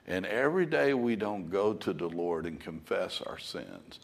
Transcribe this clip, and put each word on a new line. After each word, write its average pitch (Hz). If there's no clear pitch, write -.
And 92
every 143
day 147
we 120
don't 101
go 101
to 101
the 85
Lord 85
and 78
confess 87
our 107
sins, -